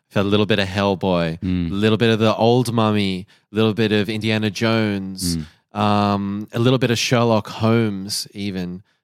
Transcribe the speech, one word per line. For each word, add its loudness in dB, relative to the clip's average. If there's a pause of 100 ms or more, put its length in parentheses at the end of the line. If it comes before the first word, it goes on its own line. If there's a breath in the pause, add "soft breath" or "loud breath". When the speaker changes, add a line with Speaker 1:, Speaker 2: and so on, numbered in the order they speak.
Speaker 1:
felt 0
a -2
little 2
bit 2
of 0
Hellboy, 0
Speaker 2:
Mm. -2
Speaker 1:
a -4
little 2
bit 2
of 0
The 2
Old 2
Mummy, 0 (260 soft breath)
a -12
little 2
bit 0
of 2
Indiana -2
Jones, -2
Speaker 2:
Mm. -10
Speaker 1:
um, 0
a -2
little 4
bit 0
of 0
Sherlock 2
Holmes -2
even. -8 (200)